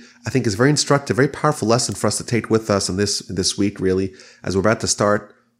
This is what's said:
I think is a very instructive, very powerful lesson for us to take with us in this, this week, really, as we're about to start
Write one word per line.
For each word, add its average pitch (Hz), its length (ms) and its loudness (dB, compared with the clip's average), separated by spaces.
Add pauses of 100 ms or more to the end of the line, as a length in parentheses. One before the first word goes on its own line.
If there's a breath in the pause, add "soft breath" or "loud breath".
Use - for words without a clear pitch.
(260 loud breath)
I - 40 -10
think 120 160 0
is 104 100 0
a - 20 -4
very 127 120 4
instructive, 139 460 0
very 135 140 2
powerful 147 400 -2
lesson 117 260 0
for - 120 -2
us 104 100 0
to - 80 -10
take 110 240 -2
with 110 200 2
us 98 200 0
in 92 80 -4
this, 101 220 -2 (100)
this 92 280 -2
week, 101 220 0
really, 95 340 0 (300 loud breath)
as 90 120 -4
we're 95 60 2
about 107 200 2
to 95 60 -4
start 104 460 0 (260)